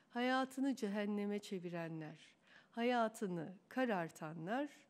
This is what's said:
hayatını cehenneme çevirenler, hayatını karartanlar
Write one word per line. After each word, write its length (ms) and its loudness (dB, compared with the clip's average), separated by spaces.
hayatını 640 2
cehenneme 640 0
çevirenler, 800 -6
hayatını 840 2
karartanlar 1000 0